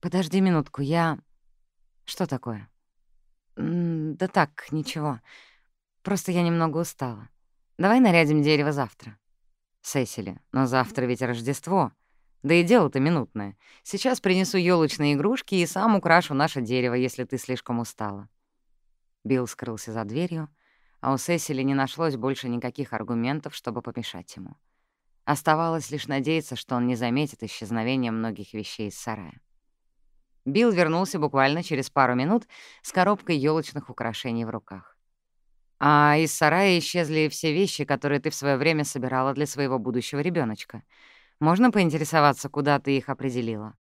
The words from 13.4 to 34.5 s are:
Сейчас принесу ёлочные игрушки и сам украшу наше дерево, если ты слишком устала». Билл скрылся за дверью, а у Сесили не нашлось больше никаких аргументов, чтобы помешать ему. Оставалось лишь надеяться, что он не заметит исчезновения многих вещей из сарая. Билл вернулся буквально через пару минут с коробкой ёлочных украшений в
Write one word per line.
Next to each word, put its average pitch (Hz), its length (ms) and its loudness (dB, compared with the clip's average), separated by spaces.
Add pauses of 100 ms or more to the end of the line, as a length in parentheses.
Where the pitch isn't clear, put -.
Сейчас 254 380 -2
принесу 185 360 0
ёлочные 160 580 2
игрушки 196 420 -2
и 175 100 2
сам 208 280 2
украшу 175 400 4
наше 143 280 0
дерево, 120 320 0
если 127 300 -2
ты 131 140 -6
слишком 120 420 -6
устала». 104 480 -10 (960)
Билл 127 220 0
скрылся 113 460 -10
за 110 120 -4
дверью, 156 440 -6 (520)
а 131 120 0
у 135 60 0
Сесили 156 440 -2
не 135 120 0
нашлось 135 420 -2
больше 127 320 -4
никаких 120 440 -6
аргументов, 120 640 -4
чтобы 117 280 -8
помешать 113 540 -12
ему. 92 200 -16 (680)
Оставалось 160 680 0
лишь 143 160 -8
надеяться, 143 500 -2
что - 200 -6
он 120 100 0
не 123 100 0
заметит 123 460 -2
исчезновения 117 680 -4
многих 110 420 -8
вещей 107 340 -8
из 98 100 -14
сарая. 101 420 -12 (1040)
Билл 208 260 4
вернулся 175 480 2
буквально 143 440 2
через 139 280 -4
пару 127 240 4
минут 170 320 0 (360)
с - 100 -14
коробкой 185 440 2
ёлочных 147 540 -2
украшений 117 540 -4
в 110 60 -8